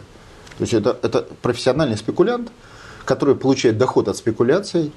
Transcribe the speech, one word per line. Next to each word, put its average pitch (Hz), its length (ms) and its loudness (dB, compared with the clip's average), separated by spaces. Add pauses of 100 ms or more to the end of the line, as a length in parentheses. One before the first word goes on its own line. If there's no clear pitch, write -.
(580)
То 110 60 -4
есть 104 100 -2
это, 110 300 0
это 120 240 -2 (160)
профессиональный 123 520 0
спекулянт, 233 560 -2 (540)
который 139 300 2
получает 131 420 2
доход 117 300 2
от 95 100 -2
спекуляции, 147 800 0